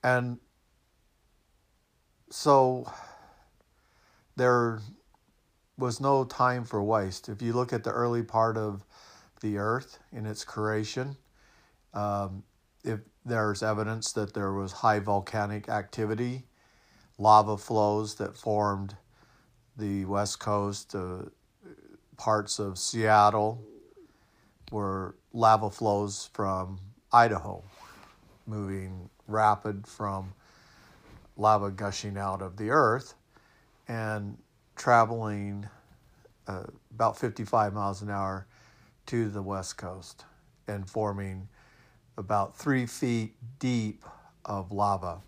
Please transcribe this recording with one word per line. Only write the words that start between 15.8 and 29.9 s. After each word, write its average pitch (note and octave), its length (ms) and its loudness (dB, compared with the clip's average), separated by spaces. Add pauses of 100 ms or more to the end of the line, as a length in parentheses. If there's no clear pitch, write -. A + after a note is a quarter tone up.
lava G#2+ 380 8
flows G#2+ 600 0
that G2+ 200 -8
formed G2+ 600 -2 (800)
the G2+ 300 -4
West G2+ 340 -4
Coast, G2+ 560 -2
uh, F#2 260 -8 (920)
parts G#2+ 420 0
of G2 200 -6
Seattle G#2+ 840 4 (1120)
were F#2+ 420 -4 (180)
lava A2 380 6
flows G2+ 640 -2
from F#2+ 480 -4 (320)
Idaho, G2 500 4 (840)
moving F#2+ 640 -8 (200)
rapid G#2 580 2
from F#2+ 460 -8 (1040)